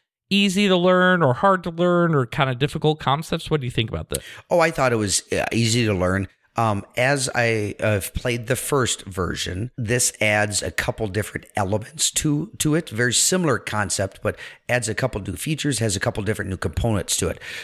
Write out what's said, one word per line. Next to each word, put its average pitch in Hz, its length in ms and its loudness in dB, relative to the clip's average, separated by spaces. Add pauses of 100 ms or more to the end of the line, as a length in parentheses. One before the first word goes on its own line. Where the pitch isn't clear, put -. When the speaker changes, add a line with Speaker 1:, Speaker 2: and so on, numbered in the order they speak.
(300)
Speaker 1:
Easy 202 360 4
to 185 100 4
learn 180 460 4
or 131 100 6
hard 185 300 2
to 175 80 -6
learn 175 420 2
or 135 140 2
kind 135 240 0
of 120 80 -4
difficult 151 400 0
concepts? 160 500 -2
What 156 120 0
do 127 60 -6
you 123 40 -6
think 113 180 0
about 80 220 -6
that? - 80 2 (320)
Speaker 2:
Oh, 175 80 4
I 165 140 4
thought 131 200 2
it 117 40 4
was, 104 260 0 (100)
uh, 90 200 0
easy 117 340 2
to 107 80 2
learn. 92 320 0 (300)
Um, 107 280 0 (120)
as 131 400 0
I, 113 420 0
uh, 107 140 2
have 98 220 -2
played 120 340 -4
the 127 80 0
first - 480 0
version, 92 720 -4
this 117 420 0
adds 104 400 2
a 85 120 -6
couple - 340 -4
different 101 480 -6
elements 104 560 -2
to, 151 480 0
to 151 160 2
it. 170 160 -2
Very 117 240 0
similar 165 460 2
concept, 98 600 -4
but 101 160 -2 (320)
adds 120 200 0
a 107 60 -2
couple 120 260 -2
new 95 160 -6
features, 147 420 -2
has 107 160 0
a 95 60 -2
couple 113 240 -2
different 98 260 -4
new 95 80 -4
components 101 600 -2
to 87 100 0
it. - 120 -8 (240)